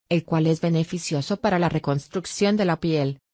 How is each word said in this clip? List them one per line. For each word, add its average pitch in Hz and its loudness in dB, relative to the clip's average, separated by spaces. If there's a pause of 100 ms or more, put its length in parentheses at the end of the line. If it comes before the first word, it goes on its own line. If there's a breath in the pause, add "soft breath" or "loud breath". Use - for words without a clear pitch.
el 170 0
cual 160 0
es 160 2
beneficioso 165 -2
para 196 2
la 170 2
reconstrucción 170 -2
de 202 2
la 165 0
piel, 143 0 (140)